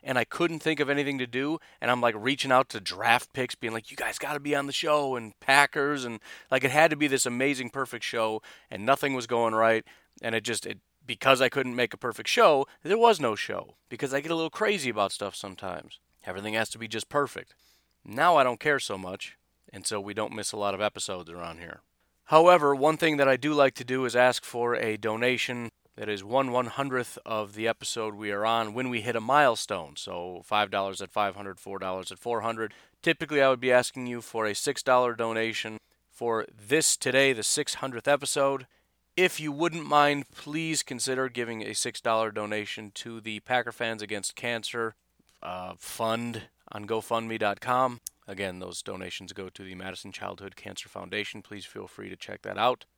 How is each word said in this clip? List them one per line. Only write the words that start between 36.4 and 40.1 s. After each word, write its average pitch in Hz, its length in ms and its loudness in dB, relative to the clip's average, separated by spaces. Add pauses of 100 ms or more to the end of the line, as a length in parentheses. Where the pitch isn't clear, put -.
this 113 460 2
today, 135 340 4
the 110 120 -2
six - 320 0
hundredth 127 320 -6
episode. 139 580 2 (500)
If 180 240 2
you 156 120 -6
wouldn't 160 340 -2
mind, 143 480 4